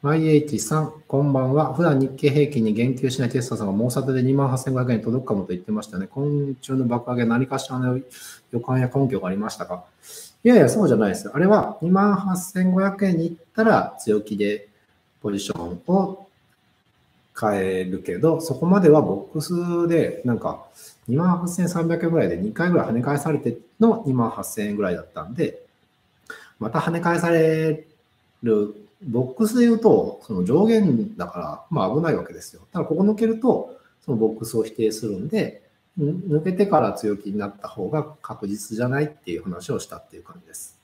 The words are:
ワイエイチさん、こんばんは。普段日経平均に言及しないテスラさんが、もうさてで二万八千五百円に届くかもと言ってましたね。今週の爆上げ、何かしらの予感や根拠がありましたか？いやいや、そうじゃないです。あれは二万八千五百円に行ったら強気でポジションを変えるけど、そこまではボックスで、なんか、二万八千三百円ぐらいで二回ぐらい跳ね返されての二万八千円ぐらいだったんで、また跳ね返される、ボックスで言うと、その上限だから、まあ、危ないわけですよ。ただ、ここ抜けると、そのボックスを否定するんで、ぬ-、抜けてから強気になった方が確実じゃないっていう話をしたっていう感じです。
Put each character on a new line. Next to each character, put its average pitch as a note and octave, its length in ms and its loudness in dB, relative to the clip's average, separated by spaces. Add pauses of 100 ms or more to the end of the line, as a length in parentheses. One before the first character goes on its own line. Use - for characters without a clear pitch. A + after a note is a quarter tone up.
ワ D3 140 2
イ D#3+ 100 2
エ D#3 80 6
イ D3+ 120 6
チ G#2+ 120 -4
さ D#3 220 0
ん、 - 140 -6 (120)
こ C#3 160 0
ん C#3+ 100 2
ば C3 100 2
ん B2+ 120 0
は。 D3 200 2
普 E3+ 100 2
段 C#3+ 160 4
日 C3 160 0
経 D3 120 2
平 C#3 240 4
均 A2+ 120 0
に G#2+ 80 2
言 A#2 200 0
及 B2+ 160 -2
し B2 120 -4
な A#2+ 80 0
い - 20 -2
テ C3 100 0
ス - 120 -6
ラ A2+ 40 -4
さ A2 60 -6
ん G2+ 60 -2
が、 F#2+ 40 -2
も G#2+ 140 0
う B2+ 60 0
さ C#3 100 -2
て C3 100 -2
で C3 120 2
二 C3 80 2
万 C#3 160 2
八 B2+ 100 0
千 C3+ 140 -4
五 B2+ 80 0
百 B2 100 -2
円 A2+ 80 2
に G#2+ 60 -6
届 A#2+ 200 -2
く - 40 -12
か A2 60 0
も F#2+ 80 -2
と F2+ 80 -8
言 F2+ 80 -4
っ - 20 -10
て - 100 -12
ま G#2+ 100 -2
し - 60 -12
た F2+ 100 -12
ね。 F#2+ 120 -6
今 C#3+ 520 -4
週 C3+ 140 -6
の C3 120 0
爆 A#2+ 260 -2
上 A#2+ 60 -2
げ、 A#2+ 60 2
何 A#2+ 220 2
か C3 140 -4
し - 100 -12
ら C3 80 -6
の B2+ 220 0 (500)
予 A#2 100 -2
感 B2+ 200 0
や B2 120 2
根 C#3 140 2
拠 G2 140 -2
が F2+ 80 -6
あ - 20 -4
り F#2+ 60 -2
ま G#2+ 120 -4
し - 80 -10
た - 80 -10
か？ F2+ 200 -10 (580)
い A3+ 60 6
や B3 80 8
い - 20 10
や、 C3 100 8
そ G#3+ 140 2
う D#3+ 60 4
じ B2 60 6
ゃ - 20 4
な G#2 100 2
い F#2+ 40 2
で F2+ 40 -2
す。 - 180 -10
あ C#3+ 60 -6
れ F3+ 80 2
は G3+ 360 2
二 F3 100 2
万 G3+ 240 4
八 F#3 200 -2
千 F#3 360 0
五 F#3 80 2
百 G3 240 0
円 F3+ 120 2
に E3 140 0
行 E3+ 40 -12
っ - 20 -16 (180)
た A3 80 0
ら G3 380 2
強 G#2+ 200 0
気 G#2 160 -8
で G#2 320 -2 (540)
ポ G#2+ 80 -4
ジ G2+ 80 -4
シ - 140 -6
ョ E2+ 100 -8
ン F2 240 -10
を F#3+ 400 0 (1120)
変 G#2 200 0
え F#2 240 -2
る F#2+ 180 -6
け F2+ 160 -6
ど、 D#3 220 2
そ - 160 -6
こ E3 100 -2
ま G3 140 4
で F3+ 80 6
は D3 140 8
ボ F#2+ 280 -4
ッ - 40 -20
ク D#3 60 -4
ス F3 460 -2
で、 E3 380 0
な B2 80 0
ん A2 80 -2
か、 - 260 -8 (400)
二 A#2+ 100 -2
万 F3 220 2
八 F3 80 -6
千 F3 220 -2
三 E3 180 -2
百 E3+ 200 -2
円 E3 40 2
ぐ E3 80 2
ら A#2+ 60 4
い F2+ 40 0
で E2+ 100 -2
二 G#2+ 140 -4
回 F3 200 0
ぐ E3 40 4
ら G2+ 100 2
い - 20 -8
跳 A2 40 -2
ね A#2+ 100 0
返 C#3+ 160 -2
さ D#3+ 120 -4
れ D3 80 0
て - 180 -4 (220)
の A3+ 260 4
二 C3+ 100 0
万 A#2 160 0
八 G2+ 120 -10
千 G#2 280 -6
円 G#2 60 -4
ぐ G#2 60 -2
ら F#2 80 0
い F2 60 -2
だ D#2 60 -12
っ - 120 -18
た D#2 80 -10
ん F#2 100 -12
で、 - 300 -4 (960)
ま A2+ 120 -6
た D#3 100 -2
跳 E3+ 100 -4
ね E3+ 100 -4
返 E3+ 200 0
さ E3+ 100 0
れ D#3+ 540 2 (580)
る、 G#2+ 320 0 (300)
ボ B2 200 -2
ッ - 100 -8
ク G#3+ 140 2
ス A#3+ 100 0
で A#3+ 80 6
言 A3+ 80 6
う A3 60 0
と、 A#2+ 420 4
そ - 100 -12
の F2+ 120 0
上 D3 200 4
限 F#3 520 2
だ F2 100 -6
か - 140 -14
ら、 - 300 -12
ま A#2 160 0
あ、 G2+ 60 0
危 D3 80 0
な E3 120 0
い - 20 2
わ F2+ 100 -4
け - 80 -16
で - 80 -16
す - 140 -18
よ。 - 80 -20 (100)
た F3+ 60 -4
だ、 D#3 60 -2
こ D#3+ 100 -2
こ F#3 80 2
抜 G#3+ 140 4
け A3+ 100 0
る A3 140 0
と、 - 360 0 (280)
そ D3+ 80 -4
の A#2 40 0
ボ A2 160 2
ッ - 60 -10
ク A2+ 60 -10
ス A2+ 120 -6
を A2 60 2
否 G#2+ 80 -4
定 A2 220 0
す - 140 -8
る G2+ 100 -4
ん G2+ 100 -8
で、 F#3 340 -2 (380)
ぬ-、 D3+ 140 0 (260)
抜 D#3+ 60 -2
け F#3 80 -2
て G3 160 2
か D#3 100 4
ら G#2+ 140 2
強 G#2 240 -4
気 G2 160 -10
に G#2 40 -4
な G2+ 120 -4
っ G2+ 120 -14
た - 60 -16
方 G2+ 240 -8
が D3 160 -2 (160)
確 A2 240 -12
実 G#2 300 -8
じ A2 40 -4
ゃ B2 60 0
な C3+ 140 -2
い D3+ 60 0
っ - 20 -10
て - 240 -12
い D#2+ 60 -8
う D#2+ 40 -12
話 F2+ 300 -10
を G2+ 80 -4
し - 80 -16
た E2 80 -16
っ - 120 -20
て - 60 -20
い E2 60 -20
う - 20 -20
感 E2+ 200 -20
じ - 40 -20
で - 80 -20
す。 - 300 -18